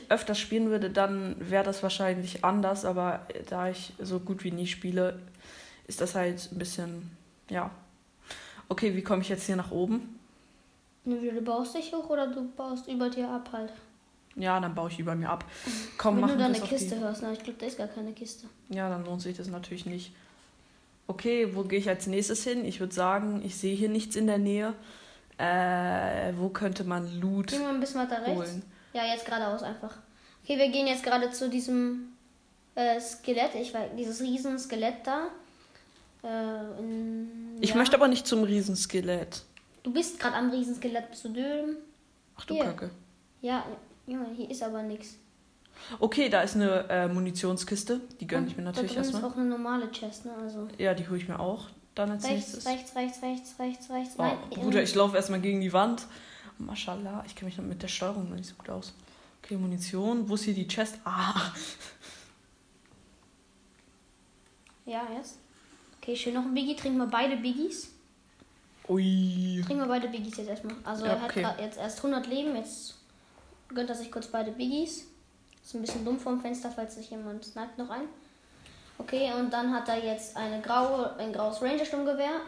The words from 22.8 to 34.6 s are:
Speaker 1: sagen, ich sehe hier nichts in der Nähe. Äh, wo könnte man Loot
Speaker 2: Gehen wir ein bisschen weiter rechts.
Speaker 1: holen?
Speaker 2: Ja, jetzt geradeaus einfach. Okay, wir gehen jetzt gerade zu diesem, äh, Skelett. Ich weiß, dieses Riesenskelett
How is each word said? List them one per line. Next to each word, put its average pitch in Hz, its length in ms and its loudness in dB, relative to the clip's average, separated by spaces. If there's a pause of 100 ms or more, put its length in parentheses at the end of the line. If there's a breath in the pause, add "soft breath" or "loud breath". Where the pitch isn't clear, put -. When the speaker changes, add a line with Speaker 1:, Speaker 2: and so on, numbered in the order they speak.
Speaker 1:
sagen, 202 500 2
ich 185 140 -6
sehe 196 180 0
hier 208 140 4
nichts 214 260 0
in 214 120 4
der 208 100 6
Nähe. 202 360 2 (640 loud breath)
Äh, 180 1000 2
wo 180 120 2
könnte 190 340 0
man 175 360 -2
Loot 196 280 2
Speaker 2:
Gehen 277 140 0
wir 285 80 0
ein 269 100 2
bisschen 269 220 0
weiter 247 200 0
rechts. 226 140 2
Speaker 1:
holen? 175 260 -2 (320 loud breath)
Speaker 2:
Ja, 233 120 0
jetzt 233 200 0
geradeaus 220 380 0
einfach. 214 320 -8 (480 soft breath)
Okay, 285 140 0
wir 277 120 8
gehen 277 160 4
jetzt 254 180 2
gerade 247 280 4
zu 254 180 0
diesem, 247 600 2 (680)
äh, 240 240 4
Skelett. 240 560 0
Ich 240 180 -4
weiß, 220 240 -2
dieses 226 240 -2
Riesenskelett 254 720 0 (100)